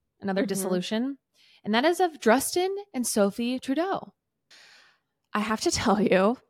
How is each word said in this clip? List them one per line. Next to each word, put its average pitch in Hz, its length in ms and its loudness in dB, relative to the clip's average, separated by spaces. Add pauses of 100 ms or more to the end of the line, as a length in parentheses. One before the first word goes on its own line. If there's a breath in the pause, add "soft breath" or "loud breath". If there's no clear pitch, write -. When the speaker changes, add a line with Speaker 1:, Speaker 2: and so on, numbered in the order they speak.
(200)
Speaker 1:
another 196 220 -2
Speaker 2:
Mm-hmm. 196 60 -2
Speaker 1:
dissolution, 196 720 -4 (460 soft breath)
and 208 100 -2
that 240 100 2
is 339 140 2
of 339 220 0
Justin 339 520 2 (220)
and 254 120 -2
Sophie 233 520 0
Trudeau. 285 540 -4 (1200 soft breath)
Speaker 2:
I 214 80 -2
have 220 220 -2
to 349 80 2
tell 214 300 2
you 190 380 4 (120)